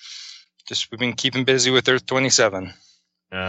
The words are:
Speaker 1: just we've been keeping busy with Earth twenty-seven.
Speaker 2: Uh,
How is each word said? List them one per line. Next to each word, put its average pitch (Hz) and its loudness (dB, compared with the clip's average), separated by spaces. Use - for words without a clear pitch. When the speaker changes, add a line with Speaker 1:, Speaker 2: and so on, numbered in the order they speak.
Speaker 1:
just - -6
we've 113 -12
been 120 -2
keeping 127 -2
busy 127 2
with 127 4
Earth 127 2
twenty-seven. 113 0
Speaker 2:
Uh, 92 -10